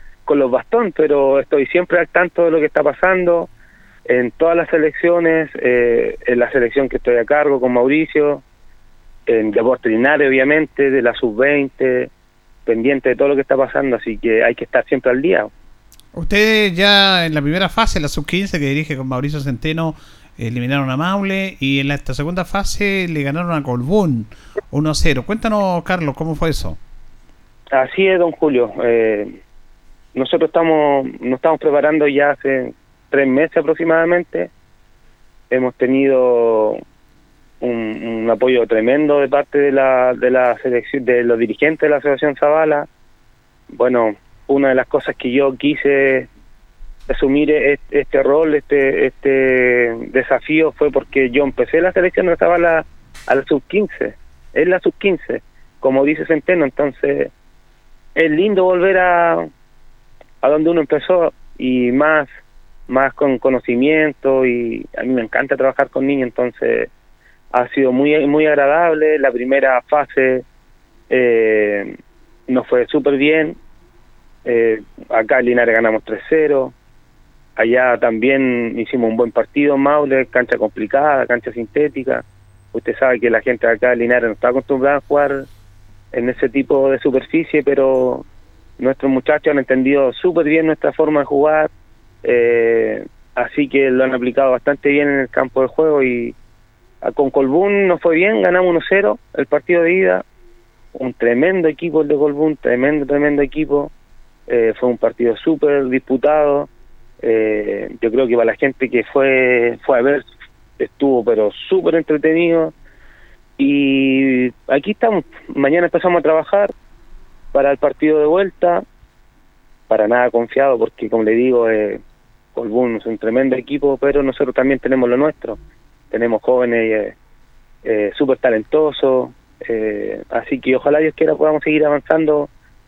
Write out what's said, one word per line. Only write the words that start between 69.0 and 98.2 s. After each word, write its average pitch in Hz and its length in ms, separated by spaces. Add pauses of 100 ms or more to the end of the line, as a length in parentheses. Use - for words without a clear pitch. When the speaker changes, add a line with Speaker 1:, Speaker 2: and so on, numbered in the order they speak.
Speaker 1:
La 135 100
primera 127 520
fase, 131 600 (640)
eh, 110 880 (520)
nos 127 180
fue 123 200
súper 139 300
bien. 156 400 (880)
Eh, 113 380 (260)
acá 113 300
en 123 80
Linares 120 280
ganamos 110 280
tres 110 260
cero. 143 440 (840)
Allá 120 440
también 120 800
hicimos 117 320
un 113 60
buen 117 160
partido 143 440
en 139 60
Maule, 139 440
cancha 120 320
complicada, 123 680
cancha 120 260
sintética. 127 720 (480)
Usted 113 260
sabe 127 220
que 117 100
la 113 100
gente 120 260
de 117 80
acá 123 180
en 120 80
Linares 120 280
no 107 40
está 120 160
acostumbrada 135 480
a 139 60
jugar 143 420 (680)
en 120 160
ese 131 200
tipo 135 420
de 131 80
superficie, 151 640
pero 131 600 (540)
nuestros 135 340
muchachos 151 400
han 143 60
entendido 135 540
súper 165 340
bien 160 200
nuestra 151 260
forma 151 280
de 143 60
jugar, 151 440 (520)
eh, 117 840 (280)
así 131 340
que 135 220
lo 127 140
han 131 100
aplicado 127 380
bastante 143 360
bien 143 200
en 139 120
el 127 80
campo 135 340
de 127 60
juego. 151 340
Y, 120 320 (680)
ah, 120 100
con 135 180
Colbún 185 580
nos 170 120
fue 170 140
bien, 202 280